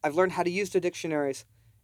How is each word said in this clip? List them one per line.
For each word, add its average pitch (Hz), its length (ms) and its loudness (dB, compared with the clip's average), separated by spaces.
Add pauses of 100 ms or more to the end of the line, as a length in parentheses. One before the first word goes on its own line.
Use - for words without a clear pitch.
I've 151 120 0
learned 185 180 4
how 175 100 0
to 175 80 0
use 190 200 -2
the 190 80 2
dictionaries 156 680 -2 (380)